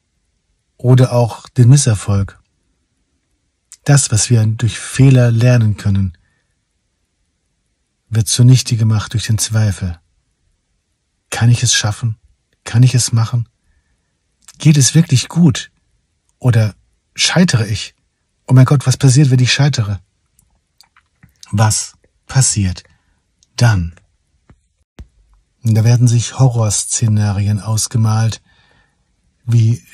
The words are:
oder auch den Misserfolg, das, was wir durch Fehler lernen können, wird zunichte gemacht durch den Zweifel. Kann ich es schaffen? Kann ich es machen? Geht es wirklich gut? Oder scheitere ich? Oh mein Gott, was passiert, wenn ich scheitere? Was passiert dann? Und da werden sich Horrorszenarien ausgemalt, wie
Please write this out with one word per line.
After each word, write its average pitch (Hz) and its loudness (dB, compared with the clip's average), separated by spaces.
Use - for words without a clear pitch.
oder 123 2
auch 120 -4
den 120 2
Misserfolg, 104 0
das, 143 2
was 110 -2
wir 113 2
durch 110 -4
Fehler 127 2
lernen 117 0
können, 98 -2
wird 110 -4
zunichte 123 2
gemacht 110 -2
durch 107 -6
den 107 -2
Zweifel. 101 -4
Kann 117 0
ich 120 2
es 117 -2
schaffen? 110 -4
Kann 117 0
ich 127 4
es - -2
machen? 117 -2
Geht 151 4
es 135 2
wirklich 151 0
gut? - 0
Oder 113 0
scheitere 156 0
ich? - -8
Oh 131 0
mein 127 8
Gott, 139 0
was 127 0
passiert, 135 4
wenn 127 2
ich 123 0
scheitere? 117 -2
Was 110 -4
passiert 101 -2
dann? 95 -2
Und 110 0
da 110 0
werden 120 2
sich 117 -2
Horrorszenarien 104 -2
ausgemalt, 110 -4
wie 117 0